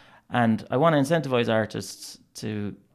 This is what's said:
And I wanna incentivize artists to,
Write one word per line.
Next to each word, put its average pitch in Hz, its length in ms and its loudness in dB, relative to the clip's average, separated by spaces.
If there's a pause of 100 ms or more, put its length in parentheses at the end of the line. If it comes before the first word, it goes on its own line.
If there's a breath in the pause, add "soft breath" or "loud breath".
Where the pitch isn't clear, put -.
(300 loud breath)
And 113 420 2
I 127 60 0
wanna 156 200 4
incentivize 131 540 2
artists - 680 -4 (180)
to, 104 400 -8 (200)